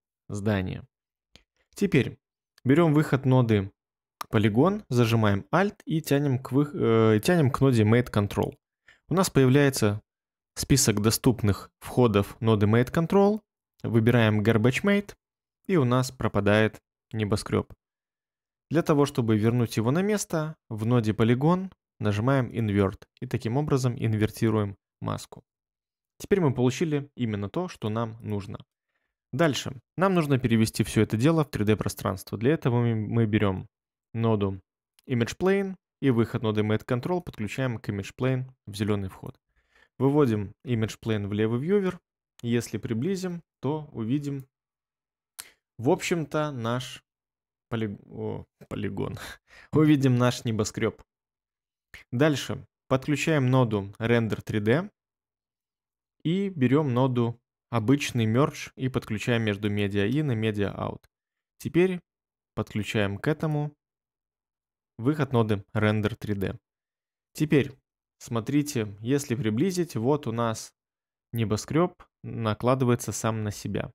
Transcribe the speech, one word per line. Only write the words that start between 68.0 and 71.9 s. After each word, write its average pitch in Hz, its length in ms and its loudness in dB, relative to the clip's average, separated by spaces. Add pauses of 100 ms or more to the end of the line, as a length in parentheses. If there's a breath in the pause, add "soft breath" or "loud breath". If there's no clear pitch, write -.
смотрите, 117 800 -4
если 131 340 -2
приблизить, 151 640 -2
вот 139 320 -2
у 113 40 -4
нас 113 400 -4 (600)
небоскрёб 117 720 -2 (200)